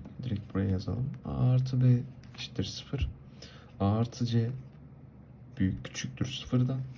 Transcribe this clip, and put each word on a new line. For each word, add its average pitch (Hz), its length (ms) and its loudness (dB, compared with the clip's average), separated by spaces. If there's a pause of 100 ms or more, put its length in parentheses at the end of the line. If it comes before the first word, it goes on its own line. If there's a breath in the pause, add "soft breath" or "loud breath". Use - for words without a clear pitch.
(220)
Direkt 110 320 -4
buraya 98 140 2
yazalım. 98 420 0 (140)
A 131 260 2
artı 127 340 4
B 123 160 8 (360)
eşittir - 280 -4
sıfır. - 460 -4 (720 loud breath)
A 101 120 4
artı 117 340 0
C 117 240 2 (1080)
büyük, 95 260 2
küçüktür - 420 -4
sıfırdan. 127 540 0 (180)